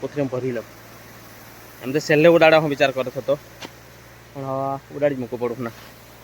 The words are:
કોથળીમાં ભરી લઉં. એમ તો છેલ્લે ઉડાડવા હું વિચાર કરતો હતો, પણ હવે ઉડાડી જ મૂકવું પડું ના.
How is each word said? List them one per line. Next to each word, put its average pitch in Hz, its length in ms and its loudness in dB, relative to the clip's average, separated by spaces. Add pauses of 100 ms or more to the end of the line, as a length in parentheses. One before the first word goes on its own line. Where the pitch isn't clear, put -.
કોથળીમાં 135 320 -6
ભરી 127 240 -6
લઉં. 107 100 -12 (1160)
એમ 120 100 -8
તો 151 140 -2
છેલ્લે 156 280 4
ઉડાડવા 160 280 6
હું 147 120 -4
વિચાર 135 200 2
કરતો 127 240 -6
હતો, 135 160 -2 (1000)
પણ 135 160 -12
હવે 135 480 -8
ઉડાડી 143 220 0
જ - 20 -6
મૂકવું 120 220 -8
પડું 120 240 -6
ના. 113 80 -14 (480)